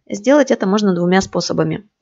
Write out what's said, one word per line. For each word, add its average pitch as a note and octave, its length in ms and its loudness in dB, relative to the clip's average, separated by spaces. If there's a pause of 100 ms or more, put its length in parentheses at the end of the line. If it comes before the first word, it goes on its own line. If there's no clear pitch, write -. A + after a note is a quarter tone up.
(100)
Сделать B3+ 400 2
это A3+ 160 0
можно G3 300 0
двумя F3+ 240 2
способами. E3 680 -4 (140)